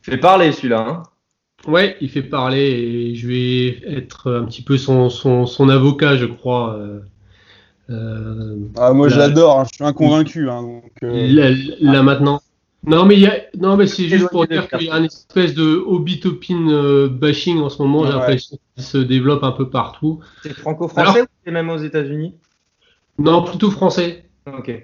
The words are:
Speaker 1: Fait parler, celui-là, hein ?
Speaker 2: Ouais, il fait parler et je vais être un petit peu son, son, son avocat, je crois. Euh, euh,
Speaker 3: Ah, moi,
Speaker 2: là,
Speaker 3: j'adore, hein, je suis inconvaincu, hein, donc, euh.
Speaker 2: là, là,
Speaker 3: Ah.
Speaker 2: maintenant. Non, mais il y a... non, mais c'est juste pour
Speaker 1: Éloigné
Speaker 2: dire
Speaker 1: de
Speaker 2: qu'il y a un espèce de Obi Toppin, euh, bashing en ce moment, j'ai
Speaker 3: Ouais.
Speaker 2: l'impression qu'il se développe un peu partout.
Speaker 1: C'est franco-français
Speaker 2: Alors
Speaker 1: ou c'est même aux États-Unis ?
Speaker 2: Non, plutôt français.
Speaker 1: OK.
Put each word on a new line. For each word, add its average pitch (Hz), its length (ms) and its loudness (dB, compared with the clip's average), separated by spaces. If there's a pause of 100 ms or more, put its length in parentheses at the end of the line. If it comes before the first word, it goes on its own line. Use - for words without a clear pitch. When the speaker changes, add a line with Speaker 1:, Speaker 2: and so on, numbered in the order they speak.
Speaker 1:
Fait - 140 -6
parler, 175 340 4
celui-là, 117 360 -2
hein ? 165 160 -10 (640)
Speaker 2:
Ouais, 185 320 0
il 135 100 -8
fait 143 120 -6
parler 135 400 -4
et 120 540 -4
je 117 120 -10
vais 123 540 -2 (160)
être - 340 -10
un 117 140 -4
petit 117 160 -14
peu 135 160 0
son, 127 320 2
son, 123 380 0
son 135 220 4
avocat, 139 460 2
je 123 100 -2
crois. 117 500 -6
Euh, 104 240 -14 (880)
euh, 110 680 -10 (220)
Speaker 3:
Ah, 123 160 4
moi, 143 160 6
Speaker 2:
là, 135 60 4
Speaker 3:
j'adore, 143 440 6
hein, 135 100 0
je - 60 -20
suis - 80 -8
inconvaincu, 151 680 0
hein, 120 120 -8
donc, 120 300 -16 (120)
euh. 120 240 -2
Speaker 2:
là, 139 220 6 (320)
là, 139 180 6
Speaker 3:
Ah. 135 40 4
Speaker 2:
maintenant. 139 380 2 (440)
Non, 160 200 4
mais 202 100 8
il 196 60 8
y 190 60 8
a... 196 60 2 (240)
non, 190 180 0
mais 196 120 4
c'est 190 200 -4
juste 180 220 2
pour 175 160 0
Speaker 1:
Éloigné 160 160 -4
Speaker 2:
dire - 100 -12
Speaker 1:
de 131 60 -8
Speaker 2:
qu'il 165 100 -6
y 160 40 -8
a 156 40 -4
un 160 80 0
espèce 165 520 -4
de 156 200 2 (100)
Obi 175 340 -4
Toppin, 175 500 -4
euh, 143 400 2
bashing 151 500 -2
en 143 100 -2
ce - 120 -10
moment, 143 240 0
j'ai 139 80 0
Speaker 3:
Ouais. 131 60 -2
Speaker 2:
l'impression 127 380 -2 (180)
qu'il 127 100 -16
se - 140 -4
développe 131 440 0
un 131 80 -2
peu 131 180 -6
partout. 156 500 -6 (240)
Speaker 1:
C'est 151 100 -14
franco-français 160 560 -6
Speaker 2:
Alors 233 140 4
Speaker 1:
ou 254 40 -4 (160)
c'est 170 80 -12
même 165 180 -4
aux 165 80 -6
États-Unis ? 151 580 -6 (840)
Speaker 2:
Non, 160 260 2
plutôt 196 280 -2
français. 175 540 -4 (200)
Speaker 1:
OK. 135 200 -16 (180)